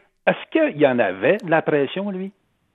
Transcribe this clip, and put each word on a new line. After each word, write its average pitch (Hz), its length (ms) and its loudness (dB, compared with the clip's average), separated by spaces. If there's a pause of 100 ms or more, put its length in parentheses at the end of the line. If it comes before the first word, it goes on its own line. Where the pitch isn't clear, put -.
(260)
Est-ce - 260 -2
qu'il 262 300 0
y 143 60 8
en 123 100 2
avait 107 400 0
de 185 140 -8
la 160 100 2
pression, 151 480 -2
lui ? 190 220 -8 (440)